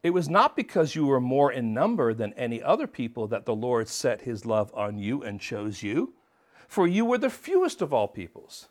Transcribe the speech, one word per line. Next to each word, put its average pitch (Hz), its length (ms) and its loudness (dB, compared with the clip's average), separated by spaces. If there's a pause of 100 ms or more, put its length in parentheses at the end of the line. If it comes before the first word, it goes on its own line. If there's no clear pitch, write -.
"It 175 60 4
was 175 180 0
not 214 260 4
because 190 400 0
you 156 120 2
were 135 140 4
more 131 300 4
in 117 240 -2
number 135 400 2
than 107 200 -4
any 117 280 -4
other 233 240 0
people 117 400 -6
that 107 180 -4
the 110 120 -2
Lord 117 320 0
set 120 320 -2
his 117 260 -8
love 107 260 0
on 104 260 -4
you 113 260 -4
and 101 160 -8
chose 107 420 -8
you." 131 320 -2 (560)
For 170 160 2
you 196 180 2
were 247 140 2
the 262 100 0
fewest 370 540 0
of 143 100 -2
all 107 140 2
peoples. - 640 -14